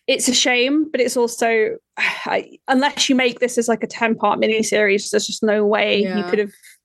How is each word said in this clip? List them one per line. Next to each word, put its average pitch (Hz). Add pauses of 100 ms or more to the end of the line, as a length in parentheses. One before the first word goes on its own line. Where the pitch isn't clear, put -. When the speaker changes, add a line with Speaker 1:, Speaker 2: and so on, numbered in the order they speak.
Speaker 1:
it's 262
a 247
shame, 277
but 254
it's 240
also, 233 (100)
<sighs> -
I, -
unless 269
you 269
make 247
this 247
as, 233
like, 226
a -
ten-part 208
miniseries, 214
there's 214
just -
no 214
way 208
you 202
Speaker 2:
Yeah. 202
Speaker 1:
could 208
have 202 (320)